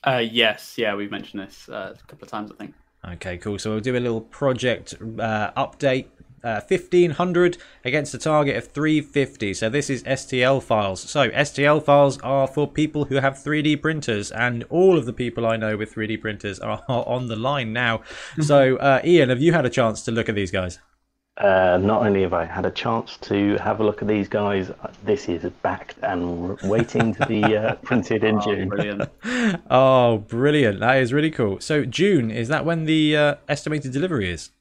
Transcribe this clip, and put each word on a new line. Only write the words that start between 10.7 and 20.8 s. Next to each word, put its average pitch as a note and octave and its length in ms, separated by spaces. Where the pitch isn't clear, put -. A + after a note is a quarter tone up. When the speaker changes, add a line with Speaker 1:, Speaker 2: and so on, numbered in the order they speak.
Speaker 2:
So C#3+ 220
S C#3+ 180
T C#3 140
L D3 160
files C#3+ 400
are C3+ 260
for C#3+ 240
people D3+ 340
who D3+ 100
have C#3 260
three D3+ 220
D D3+ 120
printers, C#3+ 560
and A#2 380
all F3+ 300
of A#2 80
the A#2+ 60
people A#2 340
I A2+ 100
know G#2+ 180
with G#2+ 160
three A2 140
D A2 100
printers G#2 440
are A2 260
<laughs> - 20
on B2 400
the A2+ 80
line A#2+ 380
now. A#2 280
Speaker 1:
<laughs> - 200
Speaker 2:
So, C#3 360
uh, C3+ 260
Ian, D#3 260
have B2+ 120
you E3+ 100
had D#3 140
a A#2+ 40
chance A2+ 340
to A#2+ 80
look A2+ 180
at G#2+ 60
these G2 160
guys? F#2 260